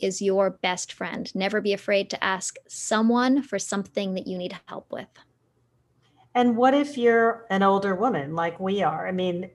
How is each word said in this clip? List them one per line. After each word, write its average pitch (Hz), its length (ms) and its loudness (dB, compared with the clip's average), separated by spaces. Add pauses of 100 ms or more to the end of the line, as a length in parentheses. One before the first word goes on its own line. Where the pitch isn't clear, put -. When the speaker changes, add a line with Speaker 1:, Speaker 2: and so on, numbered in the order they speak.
Speaker 1:
is 190 180 -2
your 196 300 2
best 185 420 -4
friend. - 420 -8
Never 202 280 0
be 202 100 0
afraid 196 380 0
to - 120 -8
ask 190 340 -6 (120)
someone 240 720 2
for 202 160 -6
something 196 540 -6
that 190 140 -6
you 185 100 -6
need 180 180 -8 (120)
help - 260 -16
with. - 160 -10 (1300)
Speaker 2:
And 240 200 4
what 254 200 6
if 285 240 0
you're 233 500 4
an 190 140 0
older 196 320 4
woman 175 400 -2
like 170 260 -4
we 190 220 -2
are? 165 260 -2
I 185 40 -4
mean, 185 420 -2